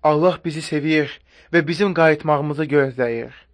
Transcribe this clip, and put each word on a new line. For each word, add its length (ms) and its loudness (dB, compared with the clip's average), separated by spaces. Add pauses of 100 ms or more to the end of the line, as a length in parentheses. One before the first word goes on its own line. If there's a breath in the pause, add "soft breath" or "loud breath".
Allah 420 2
bizi 160 -6
sevir 600 -2 (320 soft breath)
və 140 2
bizim 260 -2
qayıtmağımızı 720 0
gözləyir. 680 -2 (200)